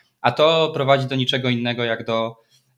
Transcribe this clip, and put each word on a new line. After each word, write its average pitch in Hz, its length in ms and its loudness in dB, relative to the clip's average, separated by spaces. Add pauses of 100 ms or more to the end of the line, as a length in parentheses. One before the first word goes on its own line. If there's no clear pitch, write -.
(200)
a 123 120 2
to 156 420 2
prowadzi 135 320 2
do 135 100 -4
niczego 127 320 -2
innego 120 360 -2
jak 113 220 -4
do 113 300 -2 (420)